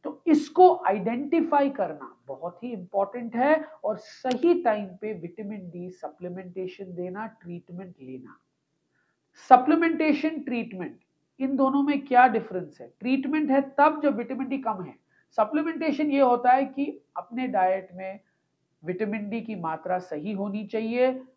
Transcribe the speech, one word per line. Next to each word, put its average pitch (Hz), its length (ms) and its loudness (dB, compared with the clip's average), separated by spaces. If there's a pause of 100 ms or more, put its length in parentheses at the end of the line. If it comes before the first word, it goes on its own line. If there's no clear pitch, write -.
तो - 240 -10
इसको 339 600 6
identify 269 800 2
करना 156 480 -6 (100)
बहुत 165 360 -10
ही 247 80 -8
important 202 640 -6
है 294 280 4 (200)
और 214 140 -2
सही - 640 0
time 214 220 0
पे 202 280 -10
vitamin 185 560 -12
D 175 200 -10
supplementation 180 960 -12
देना, 185 420 -8
treatment 175 760 -14
लेना। 123 380 -16 (1080)
Supplementation, 311 920 4
treatment, 196 600 -8 (400)
इन 269 160 -2
दोनों 269 280 2
में 285 220 0
क्या 247 220 6
difference 185 540 -2
है? 117 180 -20
Treatment 269 520 0
है 269 100 6
तब 294 420 2
जब 277 120 2
विटामिन 254 320 -6
डी 262 100 -4
कम 214 260 -6
है। 143 120 -14 (360)
Supplementation 311 800 0
ये 277 100 4
होता 247 300 4
है 262 140 4
कि 277 360 -6 (160)
अपने 240 300 -8
diet 190 460 0
में 190 260 -12 (640)
vitamin 202 460 -6
D 226 120 -6
की 226 140 -10
मात्रा 170 440 -4
सही 165 320 -8
होनी 202 360 -6
चाहिए 233 440 0 (260)